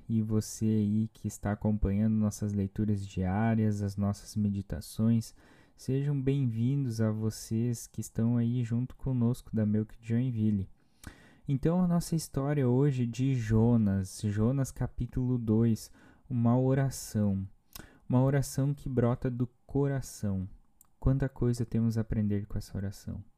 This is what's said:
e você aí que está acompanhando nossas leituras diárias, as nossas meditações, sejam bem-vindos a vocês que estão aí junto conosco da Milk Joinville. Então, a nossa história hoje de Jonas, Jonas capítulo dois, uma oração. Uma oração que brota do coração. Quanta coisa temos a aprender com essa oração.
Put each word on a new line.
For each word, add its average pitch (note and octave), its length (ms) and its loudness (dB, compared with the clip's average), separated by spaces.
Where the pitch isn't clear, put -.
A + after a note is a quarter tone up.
e A2+ 100 0
você A2 460 -2
aí G#2+ 480 2
que - 140 -8
está G2+ 240 -4
acompanhando G#2+ 640 0
nossas G#2+ 380 -2
leituras G2+ 540 -2
diárias, G#2 760 0
as F#2+ 120 -4
nossas G2+ 400 -4
meditações, G#2+ 1000 0
sejam C#3 420 -2
bem-vindos B2+ 800 0
a A2 120 2
vocês A2+ 720 -4
que - 160 -12
estão A#2 340 0
aí A#2+ 280 0
junto A#2 320 -4
conosco B2 600 -2
da A2 80 2
Milk G#2+ 380 0
Joinville. A2 680 0
Então, D#3+ 360 2
a F3 40 2
nossa E3+ 280 0
história C#3+ 520 0
hoje B2+ 380 4
de B2+ 300 0
Jonas, A2 920 2
Jonas A2+ 460 0
capítulo B2 680 -4
dois, A2+ 540 2
uma A#2+ 320 2
oração. A#2 880 0
Uma B2+ 140 4
oração C3+ 500 0
que C#3+ 160 -10
brota B2 400 2
do B2 180 -2
coração. B2 840 -4
Quanta C3+ 300 2
coisa A#2+ 340 0
temos A2+ 320 0
a A2+ 60 0
aprender G#2 460 0
com - 100 -6
essa - 180 -8
oração. G2 480 -8